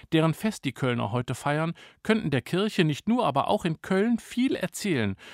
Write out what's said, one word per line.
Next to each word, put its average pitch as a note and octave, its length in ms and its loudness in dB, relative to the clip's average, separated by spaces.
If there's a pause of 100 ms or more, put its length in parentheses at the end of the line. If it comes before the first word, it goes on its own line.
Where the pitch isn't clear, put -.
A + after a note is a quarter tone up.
(140)
deren D#3+ 200 4
Fest - 320 -6
die C3 60 -4
Kölner A#2 400 -2
heute B2 240 -4
feiern, D#3 380 -2 (280)
könnten G#3 300 0
der C3 100 2
Kirche F#3+ 420 0
nicht D3+ 240 0
nur, A3+ 180 2
aber C3+ 220 0
auch G#3 180 0
in D#3+ 160 -4
Köln G#3+ 380 2
viel - 360 -2
erzählen B2+ 600 -2 (180)